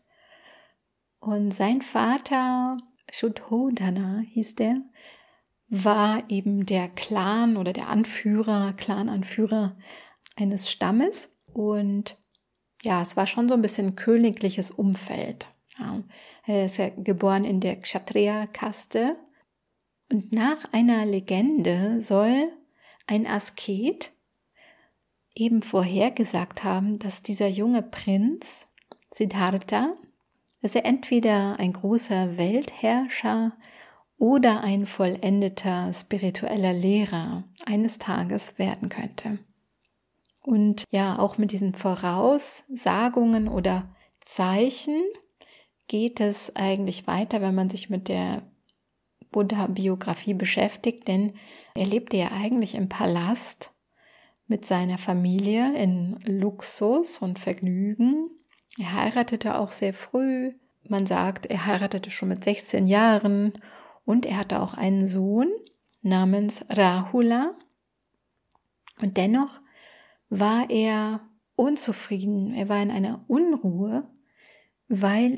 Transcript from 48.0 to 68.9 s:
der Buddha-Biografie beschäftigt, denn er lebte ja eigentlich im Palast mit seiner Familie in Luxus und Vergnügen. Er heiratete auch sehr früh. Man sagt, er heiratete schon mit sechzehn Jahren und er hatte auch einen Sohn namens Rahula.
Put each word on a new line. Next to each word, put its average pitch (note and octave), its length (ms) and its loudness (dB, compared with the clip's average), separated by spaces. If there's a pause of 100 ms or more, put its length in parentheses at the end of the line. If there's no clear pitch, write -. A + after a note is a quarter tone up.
der F#3 340 -2 (920)
Buddha-Biografie G3 1000 -2
beschäftigt, G#3 720 -2
denn G3+ 280 0 (400)
er F#3+ 120 0
lebte G#3+ 300 -2
ja F3 160 0
eigentlich G#3 420 -2
im F#3+ 140 -2
Palast F#3 840 -2 (760)
mit G#3 180 -2
seiner F3+ 320 0
Familie G3 800 2
in F#3 460 0
Luxus G#3 920 0
und F#3 200 -4
Vergnügen. G#3 880 0 (480)
Er F#3 180 -6
heiratete A3 600 0
auch G3+ 140 -2
sehr G3 240 -4
früh. B3+ 600 -2 (340)
Man G3 180 0
sagt, F#3 400 -2
er F3+ 200 -4
heiratete G3 440 -2
schon - 180 -4
mit F#3 140 -4
sechzehn G3 460 0
Jahren G#3 640 4 (520)
und A#3+ 220 2
er F#3+ 120 -2
hatte G3+ 220 -2
auch - 140 -4
einen F#3+ 320 2
Sohn G3 420 2 (540)
namens F#3+ 640 2
Rahula. A#3 880 2 (1500)